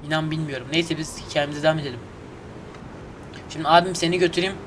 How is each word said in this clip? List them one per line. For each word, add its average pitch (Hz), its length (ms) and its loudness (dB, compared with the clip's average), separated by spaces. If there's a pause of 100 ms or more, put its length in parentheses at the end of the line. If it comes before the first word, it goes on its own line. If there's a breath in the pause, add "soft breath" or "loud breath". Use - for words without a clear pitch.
İnan 156 240 0
bilmiyorum. 139 400 -4
Neyse, 165 260 2
biz 151 320 -8
hikayemize 147 340 0
devam 156 160 4
edelim. 127 200 -6 (1500)
Şimdi 151 180 -4
abim, 175 280 8
seni 175 240 2
götüreyim. 175 360 4 (120)